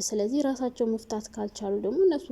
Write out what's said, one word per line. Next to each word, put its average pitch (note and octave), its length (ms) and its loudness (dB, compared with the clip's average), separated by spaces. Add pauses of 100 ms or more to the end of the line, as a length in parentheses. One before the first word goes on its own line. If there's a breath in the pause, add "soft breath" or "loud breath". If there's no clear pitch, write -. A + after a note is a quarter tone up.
ስለዚህ G#3+ 400 0
ራሳቸው B3+ 460 0
መፍታት A3 420 -2
ካልቻሉ G#3 500 -6
ደግሞ G#3+ 220 -2
እነሱ E4+ 320 4